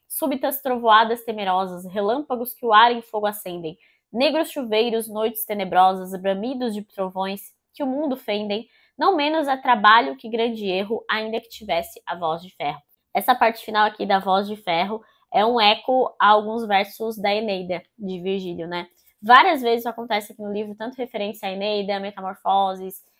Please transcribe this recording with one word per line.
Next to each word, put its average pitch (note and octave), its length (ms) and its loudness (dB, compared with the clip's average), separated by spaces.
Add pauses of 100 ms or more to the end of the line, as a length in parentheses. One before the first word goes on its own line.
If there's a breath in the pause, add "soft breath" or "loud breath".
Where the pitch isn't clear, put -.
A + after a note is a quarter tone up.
súbitas C#4 520 -4
trovoadas A#3 640 4
temerosas, F#3+ 600 -2
relâmpagos A3+ 680 -4
que - 140 -10
o A3+ 60 2
ar A3+ 180 8
em A#3+ 100 -2
fogo G#3+ 260 -6
acendem, F3 520 -8 (340 soft breath)
negros D4+ 380 0
chuveiros, A3+ 580 -2
noites A3 360 -6
tenebrosas, F#3 760 2
bramidos G#3+ 540 -4
de G#3 80 -8
trovões F#3+ 720 -8 (180)
que D4 120 -6
o - 20 -2
mundo C4 300 -2
fendem, G#3 500 -6 (320 soft breath)
não F4+ 160 4
menos D4+ 320 0
é C4+ 100 0
trabalho B3 600 4
que B3 120 -14
grande A3+ 380 -2
erro, G3 420 -4
ainda A3 320 -4
que - 80 -16
tivesse E3+ 560 -6
a E3+ 120 -8
voz E3 260 -4
de F#3 80 -20
ferro." D3 320 -8 (320)
Essa G3+ 200 2
parte A#3 300 0
final G#3+ 220 2
aqui G#3 200 -4
da G3 120 4
voz G3 300 0
de G#3 80 -8
ferro G3 460 -2 (300 soft breath)
é G3+ 120 4
um A#3+ 160 2
eco A3 580 2
a G3 100 6
alguns G#3+ 380 2
versos G#3 520 -2
da G3+ 160 0
Eneida, F#3 480 -4 (160)
de F#3 220 -8
Virgílio, F3+ 460 -6
né? F3 220 -6 (320 soft breath)
Várias C#4 420 8
vezes A#3 180 2
isso A#3+ 80 -8
acontece A3+ 440 -6
aqui G#3 100 -18
no G#3 100 -8
livro, G#3 220 -6
tanto A#3 220 -10
referência G#3 520 -8
à F#3+ 40 -4
Eneida, G3+ 480 -4
Metamorfoses, F#3+ 1040 -4 (160)